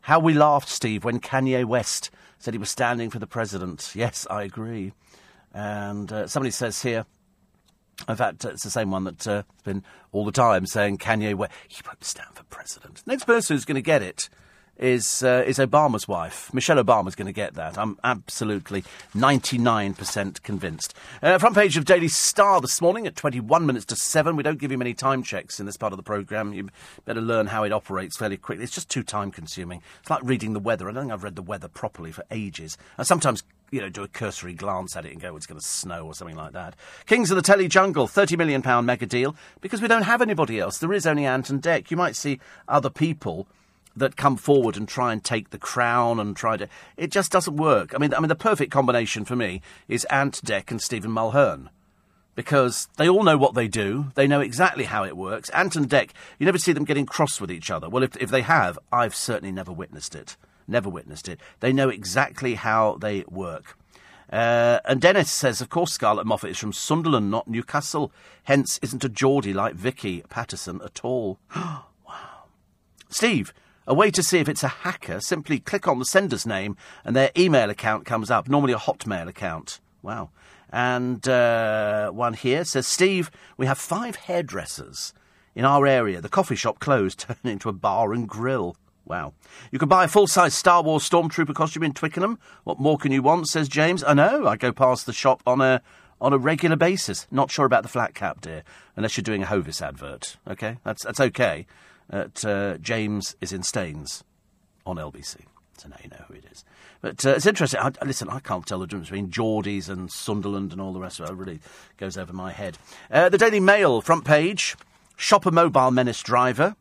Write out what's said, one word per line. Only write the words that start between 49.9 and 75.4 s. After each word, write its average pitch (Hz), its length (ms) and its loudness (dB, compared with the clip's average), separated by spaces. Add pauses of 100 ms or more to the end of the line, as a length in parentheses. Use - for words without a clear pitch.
Ant 139 380 0
Dec - 280 -4
and 113 100 -4
Stephen 113 300 -6
Mulhern, 110 580 0 (640)
because 127 540 0 (100)
they 151 100 4
all 185 140 6
know 160 160 6
what 135 160 4
they 117 140 0
do. 113 480 -2
They 139 100 6
know 143 140 4
exactly 131 460 0
how 104 180 -2
it 85 120 -8
works. 95 360 -8
Ant 170 240 0
and 143 120 2
Dec, 123 220 4 (300)
you 151 80 2
never 185 100 4
see 180 140 2
them 143 140 0
getting 143 200 0
cross - 340 -2
with 92 120 -8
each 87 180 -10
other. 82 180 -6
Well, 120 140 0
if, - 160 -2
if 104 140 -4
they 131 100 2
have, 110 380 2 (120)
I've 120 220 2
certainly 98 380 -6
never 92 200 -8
witnessed 80 440 -12
it. - 220 -16 (300)
Never 101 220 0
witnessed 82 400 -12
it. 82 100 -12 (200)
They 127 120 2
know 135 180 4
exactly 110 680 -2
how 110 400 2
they 104 340 -4
work. 87 480 -10 (540)
Uh, 117 540 4
and 131 160 2
Dennis 180 280 6
says, 123 320 0
"Of - 80 -8
course 170 220 -2
Scarlett 107 340 0
Moffat 107 240 -2
is - 80 -8
from 104 160 -6
Sunderland, 151 560 0
not 110 180 -4
Newcastle. 143 640 -4 (340)
Hence 139 360 2
isn't - 220 -6
a 131 60 -2
Geordie 131 440 2
like 98 220 -2
Vicky 90 560 -6
Pattison 95 520 -10
at - 220 -14
all." 117 400 -4
<gasps> - 100 -20
Wow. - 880 -12 (640)
"Steve, 202 440 0 (320)
a 131 80 0
way 202 160 6
to 185 140 2
see 180 160 2
if 143 80 2
it's - 160 -2
a 131 60 0
hacker, - 500 -8
simply 151 400 -4